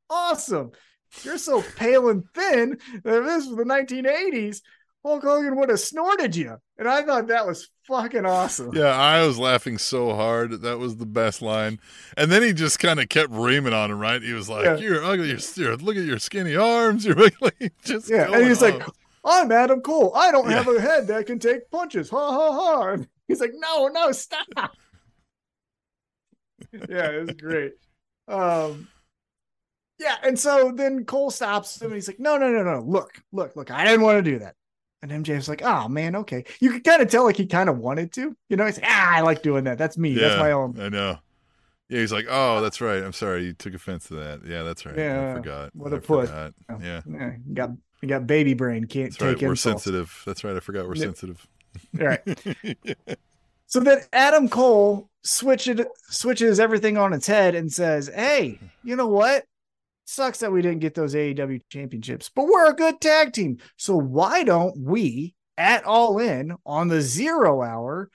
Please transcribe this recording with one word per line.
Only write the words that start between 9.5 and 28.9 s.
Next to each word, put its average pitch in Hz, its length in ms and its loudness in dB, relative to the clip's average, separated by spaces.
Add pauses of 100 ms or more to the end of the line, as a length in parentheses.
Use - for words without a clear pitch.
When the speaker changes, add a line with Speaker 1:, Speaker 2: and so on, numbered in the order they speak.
Speaker 2:
so 120 380 -2
hard. 113 460 -2
That 120 180 -4
was 120 180 -6
the 117 80 -8
best 110 360 -2
line. 107 380 -2 (380)
And 156 140 2
then 208 100 6
he 233 100 4
just 156 280 -2
kinda 156 260 2
kept 151 260 0
reaming 123 420 0
on 107 180 0
him, 104 80 -6
right? 113 220 -2
He 117 120 -6
was 104 160 -8
like, 110 160 -2
Speaker 1:
Yeah. 165 120 4
Speaker 2:
"You're 160 260 -2
ugly. 180 260 -2
You're, 123 100 -4 (160)
you're, 123 220 -2
look 202 180 -6
at 190 80 -4
your 131 160 -4
skinny 180 360 -6
arms. 226 500 2
You're 175 140 4
<laughs> 214 220 6
ugly." 240 300 -2 (120)
Just 220 260 -6
Speaker 1:
Yeah, 214 160 2
and 190 80 0
Speaker 2:
going 240 140 6
Speaker 1:
he's 240 140 4
like, 190 240 4
Speaker 2:
off. - 120 -18 (260)
Speaker 1:
"I'm 320 300 4
Adam 254 280 4
Cole. 277 340 2
I 339 160 6
don't 262 180 4
Speaker 2:
Yeah. 233 140 2
Speaker 1:
have 240 120 2
a 214 60 2
head 269 260 2
that 214 200 -2
can 240 120 -6
take 240 320 0
punches. 320 380 -6
Ha, 277 220 -2
ha, 302 200 2
ha." 294 380 0
And - 180 -6 (220)
he's - 100 0
like, 233 140 -4
"No, 311 340 -2
no, 320 240 0
stop." - 400 -8
<laughs> - 240 -8 (2250)
Yeah, 175 220 -2
it 151 100 -6
was 170 140 -8
great. 151 380 -6 (540)
Um, 170 600 -2 (1120)